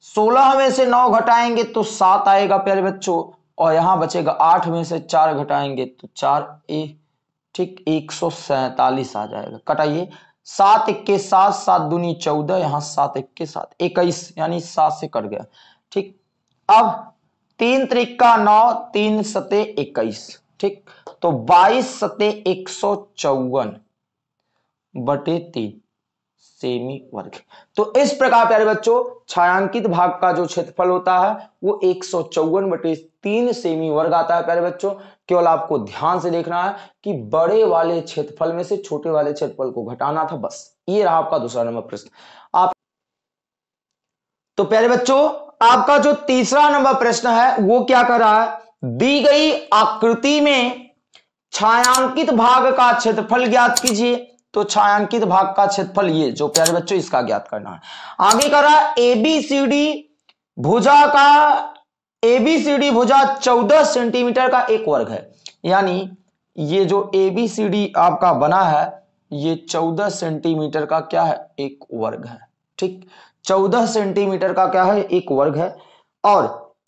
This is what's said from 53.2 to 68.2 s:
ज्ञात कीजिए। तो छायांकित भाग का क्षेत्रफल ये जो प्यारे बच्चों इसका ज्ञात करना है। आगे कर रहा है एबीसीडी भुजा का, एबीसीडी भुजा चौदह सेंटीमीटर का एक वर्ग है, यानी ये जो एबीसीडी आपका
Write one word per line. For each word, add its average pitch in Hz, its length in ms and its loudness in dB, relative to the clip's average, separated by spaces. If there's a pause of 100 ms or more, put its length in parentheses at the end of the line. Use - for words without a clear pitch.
ज्ञात 240 320 2
कीजिए। 240 460 -2 (280)
तो 208 120 0
छायांकित 208 580 0
भाग 185 320 2
का 202 120 4
क्षेत्रफल 196 420 -2
ये 156 220 0
जो 147 160 -4
प्यारे 160 260 0
बच्चों 175 240 -2
इसका 139 240 -2
ज्ञात 110 260 -4
करना 104 220 -12
है। 90 100 -16 (420)
आगे 226 280 4
कर 285 140 4
रहा 294 140 6
है 302 220 2
एबीसीडी 277 1080 0 (480)
भुजा 240 500 4
का, 294 640 4 (500)
एबीसीडी 269 680 2
भुजा 247 320 4 (100)
चौदह 247 520 4
सेंटीमीटर 247 640 0
का 254 120 2
एक 220 240 -2
वर्ग 131 220 0
है, 107 220 -12 (340)
यानी 185 440 0 (460)
ये 165 300 0
जो 196 300 -2
एबीसीडी 202 840 -2
आपका 175 380 2